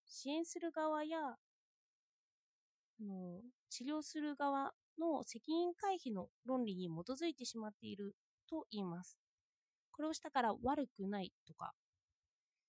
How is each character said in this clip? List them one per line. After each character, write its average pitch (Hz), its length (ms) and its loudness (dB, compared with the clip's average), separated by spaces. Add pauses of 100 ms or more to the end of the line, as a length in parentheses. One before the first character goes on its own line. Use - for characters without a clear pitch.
支 - 260 -8
援 320 140 2
す 339 160 -4
る 330 120 0
側 311 320 2
や、 320 140 0
あ 269 160 0 (1700)
の、 185 380 -4 (300)
治 - 140 -6
療 302 180 0
す 302 180 -6
る 294 160 0
側 277 360 2 (260)
の 320 260 2
責 - 280 -6
任 349 220 4
回 392 220 2
避 247 160 -2
の 185 160 -2 (160)
論 254 200 2
理 196 120 0
に 180 120 0
基 165 220 -2
づ 277 160 0
い 320 80 0
て 254 100 -8
し 233 140 -4
ま 214 100 -2
っ 208 40 -10
て - 140 -14
い 208 100 -6
る 202 180 -4 (340)
と 320 220 -2
言 208 100 -2
い 196 40 2
ま 175 200 -2
す。 - 140 -16 (800)
こ 294 60 -2
れ 311 60 2
を 320 40 2
し - 80 -4
た 311 100 -8
か 262 120 4
ら 220 200 6
悪 277 260 4
く 196 200 -4
な 202 140 0
い - 100 -4 (140)
と - 80 -18
か、 - 180 -8 (960)